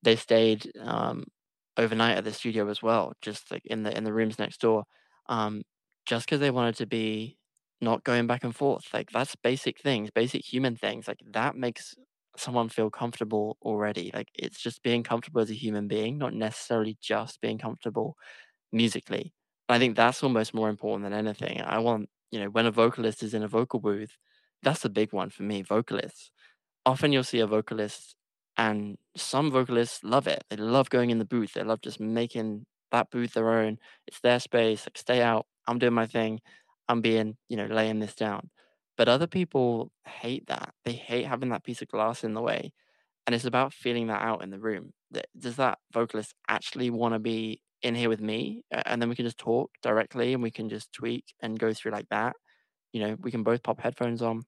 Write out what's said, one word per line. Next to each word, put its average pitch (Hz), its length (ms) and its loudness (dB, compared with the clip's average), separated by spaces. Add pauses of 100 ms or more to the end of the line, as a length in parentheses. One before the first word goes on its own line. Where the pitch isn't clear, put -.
they 113 140 8
stayed, 113 640 4
um, 117 460 -4 (520)
overnight 113 400 4
at 95 60 -2
the 110 100 -4
studio 110 360 0
as 104 140 -4
well, 110 380 2
just, - 300 -10
like, 92 140 -10
in 110 180 -4
the, 107 120 -2
in 107 80 -4
the 110 100 -2
rooms 110 260 0
next - 220 -4
door, 110 240 4 (420)
um, 107 360 -2 (420)
just 117 220 -2
'cause 151 120 0
they 139 120 4
wanted 120 240 2
to 117 100 -4
be 110 520 -4 (440)
not 117 220 0
going 120 240 2
back 123 160 0
and 120 120 -4
forth, - 380 0
like, - 180 -4
that's 127 260 -2
basic 123 420 -2
things, 107 320 0
basic 120 340 0
human 127 300 0
things, 107 320 -4
like, - 180 -8
that 110 300 -2
makes 123 400 -6 (420)
someone 120 320 0
feel 110 200 0
comfortable 110 720 -4
already, 104 520 -2
like, 110 220 -8
it's - 260 -10
just - 220 -8
being 120 200 2
comfortable 117 380 -2
as 107 80 0
a 110 40 -6
human 107 340 -4
being, 107 300 -2
not 139 160 -4
necessarily 110 680 -2
just - 400 -4
being 110 160 -2
comfortable 113 600 -4 (540)
musically, 113 640 0 (360)
I 120 100 6
think 120 160 4
that's 120 280 4
almost 117 300 2
more 110 160 2
important 104 360 -4
than 98 80 -4
anything, 107 480 -4
I - 180 -2
want, 113 300 2 (220)
you 113 80 -4
know, 101 100 -4
when 113 160 2
a 117 60 4
vocalist 113 520 2
is 110 120 -6
in 107 80 0
a 107 40 -4
vocal 113 320 0
booth, 107 380 -2 (460)
that's 147 220 0
a 123 40 2
big 107 240 2
one 95 160 -2
for - 140 -10
me, 101 200 -2
vocalists. - 680 -2 (540)
Often 135 280 4
you'll 131 100 4
see 120 160 0
a 110 80 4
vocalist, 107 680 -2 (420)
and 104 400 0 (180)
some 147 360 0
vocalists 123 520 2
love 123 240 2
it, - 220 0
they 107 80 -6
love 117 320 4
going 123 200 4
in 113 100 4
the 107 60 0
booth, 110 280 -2
they 92 100 -4
love 110 180 0
just - 180 -10
making 110 640 -4 (260)
that 120 200 2
booth 120 220 -2
their 113 180 2
own, 110 260 2 (300)
it's - 140 -18
their 120 180 6
space, 113 460 2
like, - 120 -14
"Stay 123 240 2
out, 117 260 2 (200)
I'm 120 120 0
doing 120 140 4
my 113 140 4
thing, 110 340 -2 (460)
I'm 120 140 2
being, 110 360 2 (120)
you 110 80 -4
know, 104 100 -4
laying 110 320 0
this 104 160 -6
down," 107 340 -4 (480)
but 117 100 6
other 135 200 4
people 123 640 0 (140)
hate - 420 -8
that, - 260 -8 (120)
they 120 80 -4
hate 120 320 -4
having 127 240 -2
that 113 140 -4
piece - 180 -8
of - 60 -10
glass 110 360 -2
in 110 100 -2
the 110 80 -4
way, - 320 -2 (540)
and 117 80 2
it's 120 100 -2
about 127 280 2
feeling 120 340 -2
that 104 140 0
out 110 220 -2
in 98 80 -10
the 98 80 -12
room, 107 340 -6 (200)
th-, - 120 -6 (120)
does 123 200 -8
that 131 220 0 (140)
vocalist 110 420 -2 (140)
actually - 420 -2
wanna 117 280 0
be 110 420 -4 (220)
in 120 120 0
here 120 140 2
with 110 120 0
me, 120 500 -4
a, - 180 -4
and 120 120 0
then 117 80 2
we 120 60 -2
can 123 100 -4
just 117 140 -4
talk 120 320 0 (120)
directly, 120 500 0
and 123 100 -2
we 113 80 -2
can 110 180 -8
just - 240 -10
tweak 117 480 -6
and 110 180 -6
go 110 140 2
through 110 200 -6
like 104 160 -8
that, 110 260 0 (580)
you 113 80 -2
know, 107 180 -2
we 113 120 -8
can 113 120 -2
both 117 200 2
pop - 180 -2
headphones 117 400 -2
on 113 260 -2